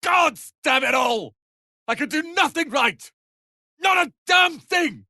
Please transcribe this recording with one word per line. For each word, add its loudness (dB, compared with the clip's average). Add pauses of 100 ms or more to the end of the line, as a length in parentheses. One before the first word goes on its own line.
Gods 0 (100)
damn 0
it 0
all! -2 (540)
I 0
could -6
do -2 (120)
nothing 0
right! -2 (680)
Not 2
a -12 (140)
damn 4
thing! -2